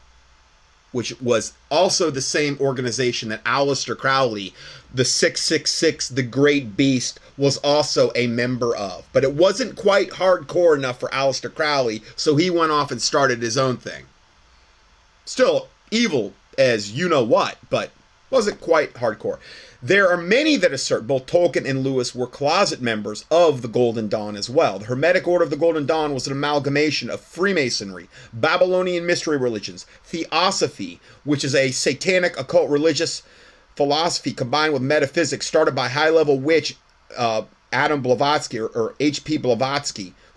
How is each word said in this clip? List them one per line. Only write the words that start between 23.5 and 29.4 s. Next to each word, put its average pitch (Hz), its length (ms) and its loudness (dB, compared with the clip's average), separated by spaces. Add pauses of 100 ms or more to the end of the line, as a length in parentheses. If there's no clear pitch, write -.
the 123 60 -6
Golden 117 400 0
Dawn 104 280 -4
as 101 140 -8
well. 120 300 0
The 107 60 -14
Hermetic 160 420 0
Order 175 160 2
of 151 80 -2
the 156 40 -4
Golden 156 300 0
Dawn 151 300 -2
was 123 100 -6
an 139 80 -6
amalgamation 143 800 -2
of 98 100 -10
Freemasonry, 120 880 -4 (240)
Babylonian 180 720 0
mystery 165 320 0
religions, 107 480 -4 (180)